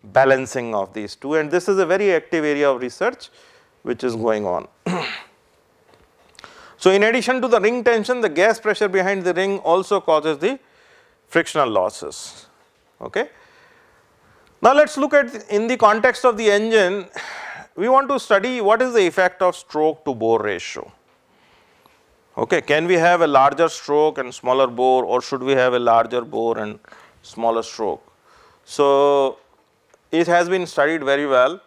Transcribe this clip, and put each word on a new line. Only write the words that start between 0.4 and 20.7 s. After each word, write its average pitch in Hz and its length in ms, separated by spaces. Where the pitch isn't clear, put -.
of 98 180
these 104 220
two, 143 200
and 151 180
this 175 160
is 196 100
a 185 80
very 190 260
active 160 320
area 147 240
of 127 120
research 180 500
which 123 180
is 120 140
going 110 280
on. 90 220
<clears throat> 180 200
So, 185 120
in 202 140
addition 240 380
to 254 60
the 226 120
ring 233 240
tension, 240 360
the 220 80
gas 196 300
pressure 208 300
behind 190 340
the 180 100
ring 190 280
also 185 400
causes 156 380
the 233 200
frictional 147 420
losses. - 760
Okay. 262 300
Now, 240 100
let 294 160
us 294 80
look 277 160
at 240 380
in 208 160
the 247 100
context 226 480
of 240 120
the 214 140
engine, 202 560
we 202 120
want 262 200
to 277 100
study 233 420
what 214 200
is 254 140
the 202 120
effect 180 360
of 180 120
stroke 156 520
to 135 80
bore 113 260
ratio. 101 500